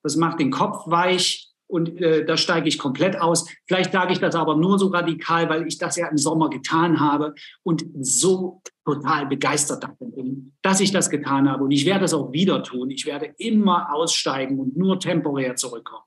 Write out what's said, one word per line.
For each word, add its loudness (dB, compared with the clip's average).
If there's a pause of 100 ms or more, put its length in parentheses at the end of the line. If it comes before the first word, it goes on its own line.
das -4
macht 0
den 2
Kopf -2
weich 0 (160)
und, -2
äh, 4
da 0
steige 0
ich 0
komplett 0
aus. 2 (200)
Vielleicht 0
sage 2
ich -2
das 0
aber 2
nur 4
so 4
radikal, 0
weil 0
ich -6
das -4
ja -2
im 0
Sommer 2
getan 0
habe 0 (280)
und -2 (160)
so 0 (240)
total -2
begeistert -2
davon -14
bin, -8 (100)
dass 2
ich 4
das 0
getan 2
habe. -2
Und 0
ich 2
werde 2
es 0
auch -2
wieder 2
tun. -6
Ich -8
werde -8
immer 2
aussteigen 0
und -4
nur 2
temporär -2
zurückkommen. -10